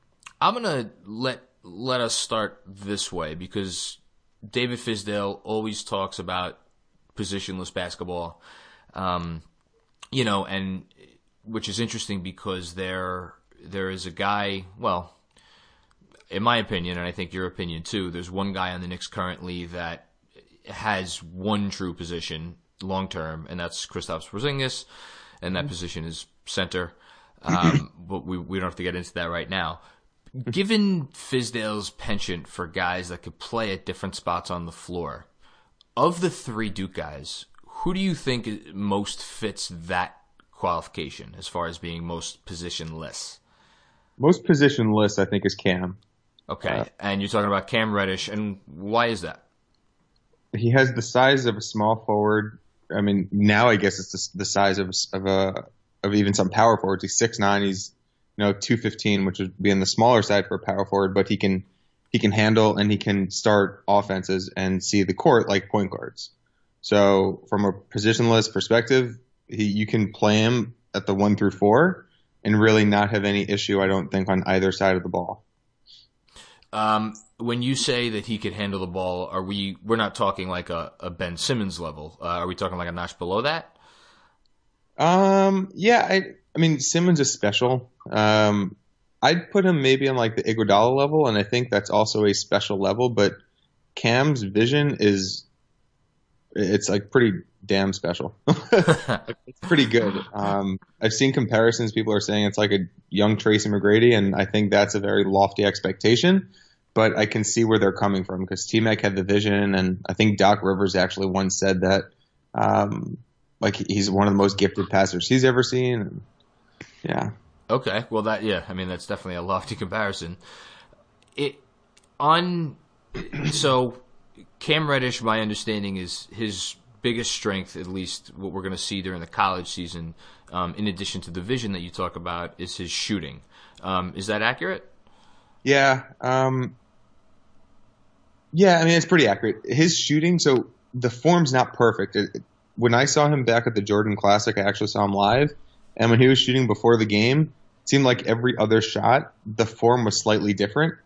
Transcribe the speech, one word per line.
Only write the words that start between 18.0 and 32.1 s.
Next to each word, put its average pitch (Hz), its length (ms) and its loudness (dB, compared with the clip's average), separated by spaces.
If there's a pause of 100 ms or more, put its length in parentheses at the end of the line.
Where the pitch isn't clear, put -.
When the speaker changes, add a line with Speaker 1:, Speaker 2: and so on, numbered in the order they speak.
Speaker 1:
there's 87 200 -10
one 98 220 -4
guy 92 200 -6
on 90 80 -10
the 90 80 -10
Knicks 90 180 -12
currently 90 600 -8
that 85 400 -10 (600)
has 98 540 -6
one 98 480 -2
true 92 240 -8
position 82 640 -10 (260)
long-term, 92 680 -8
and 87 120 -12
that's - 260 -10
Kristaps 85 420 -10
Porzingis, 135 560 -6 (580)
and 92 120 -6
that 85 60 -2
Speaker 2:
Mm-hmm. 73 80 -6
Speaker 1:
position 85 360 -10
is 82 220 -12 (200)
center. 90 460 -6 (500)
Um, 85 520 0
<clears throat> - 40 -20
but 87 280 -10
we, 90 120 -6
we 90 200 -6
don't 92 80 -4
have 90 100 -8
to 90 60 -10
get 87 140 -6
into 90 180 -10
that 87 160 -6
right 85 180 -8
now. 85 320 -6 (720)
Given 196 580 0
Fizdale's 107 840 -6
penchant 95 580 -6